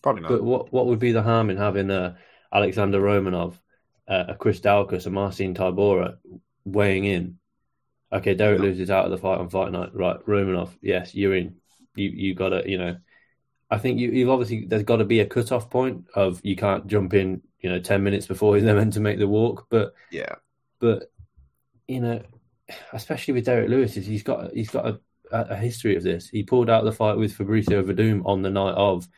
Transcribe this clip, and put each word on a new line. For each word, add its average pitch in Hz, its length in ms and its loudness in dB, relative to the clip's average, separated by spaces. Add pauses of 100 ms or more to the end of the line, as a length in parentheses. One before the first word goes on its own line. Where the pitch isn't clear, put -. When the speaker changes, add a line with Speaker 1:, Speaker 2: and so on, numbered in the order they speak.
Speaker 1:
probably 107 220 -2
not. 80 80 -8
Speaker 2:
But 110 120 2
what, 127 300 -2
what 123 140 2
would 120 120 2
be 120 140 2
the 110 100 2
harm 113 260 4
in 95 80 -2
having, 98 340 0
uh, 90 260 -2 (340)
Alexander 101 480 2
Romanov, 95 540 0 (540)
uh, 92 220 -2
a - 60 -10
Chris 107 240 -2
Daukaus, 101 460 2
a 90 60 -6
Marcin 95 420 -4
Tybura 92 640 0 (480)
weighing 98 400 0
in? 90 320 -4 (760)
Okay, 98 220 0
Derek 104 260 4
Speaker 1:
No. 98 60 2
Speaker 2:
Lewis 92 140 0
is 92 100 -4
out 95 160 4
of 92 60 -2
the 92 60 -4
fight 92 200 -2
on 90 120 -6
fight 92 220 -2
night. 90 220 -8
Right, 90 320 -2
Romanov, 95 440 0 (120)
yes, 95 320 -2
you're 98 220 2
in. 90 220 -4 (380)
You, 101 140 -4
you 95 240 -4
gotta, 92 320 -2
you 95 120 -4
know, 87 200 -4 (720)
I 110 100 0
think 123 200 -2
you, 120 120 -2
you've 127 180 2
obviously, 117 360 -2
there's 104 180 0
gotta 110 200 2
be 110 160 4
a 104 60 4
cutoff 113 440 -4
point 127 360 -2 (100)
of 92 260 0
you 98 140 -2
can't 98 320 0
jump 98 260 0
in, 95 280 0 (180)
you 92 100 -4
know, 90 120 -2
ten 98 200 0
minutes 98 240 0
before 104 300 2
he's 101 80 6
<laughs> - 20 2
meant 107 280 4
to 107 80 -2
make 107 180 0
the 101 80 2
walk. 110 420 0
But 107 240 0 (160)
Speaker 1:
Yeah. - 260 -8 (440)
Speaker 2:
but, 113 320 0 (760)
you 131 140 -8
know, 117 240 -4 (680)
especially 131 400 -6
with 123 100 0
Derek 117 260 2
Lewis, 120 280 2
is 95 80 -8
he's 104 180 -6
got, - 300 -6
he's 107 160 -6
got - 180 -4
a, 110 120 -6 (340)
a, 113 160 -2
a 110 80 -6
history 113 400 -2
of 87 60 -4
this. 87 260 -4
He 104 140 -4
pulled 120 260 2
out 110 160 4
the 110 80 0
fight 107 240 0
with 110 200 -2
Fabricio 101 460 2
Verdum 98 420 0
on 98 160 2
the 95 80 -2
night 98 260 0
of, 95 300 2 (120)